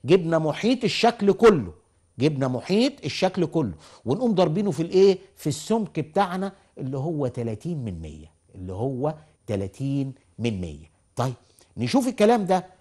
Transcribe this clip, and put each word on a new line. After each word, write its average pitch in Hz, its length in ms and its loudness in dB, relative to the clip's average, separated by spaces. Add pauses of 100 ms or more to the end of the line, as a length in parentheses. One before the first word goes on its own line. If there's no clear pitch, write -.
جبنا 165 340 4
محيط 202 440 0
الشكل 208 500 2
كله. 175 400 6 (460)
جبنا 139 280 0
محيط 190 580 0
الشكل 175 400 0
كله. 143 280 -2 (320)
ونقوم 214 300 0
ضاربينه 180 360 2
في 143 100 -4
الإيه؟ 190 360 4 (180)
في - 120 -8
السمك 208 520 -2
بتاعنا 190 520 -2 (260)
اللي 135 200 -6
هو 147 300 -4
تلاتين 120 580 -6
من 87 160 -8
مية. 78 300 -16 (240)
اللي 92 180 -12
هو 131 420 -4 (320)
تلاتين 135 680 -4 (260)
من 113 220 -2
مية. 78 300 -12 (240)
طيب، 123 180 -2 (440)
نشوف 170 300 0
الكلام 214 380 2
ده. 180 200 0 (160)